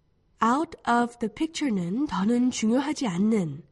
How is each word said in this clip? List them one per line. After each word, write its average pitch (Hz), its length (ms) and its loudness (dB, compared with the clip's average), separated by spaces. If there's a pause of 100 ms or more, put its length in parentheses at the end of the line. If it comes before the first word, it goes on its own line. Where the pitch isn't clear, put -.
(440)
Out 269 320 0 (140)
of 240 300 2
the 214 120 -2
picture는 262 760 -2
더는 240 440 2
중요하지 262 560 0
않는, 180 640 0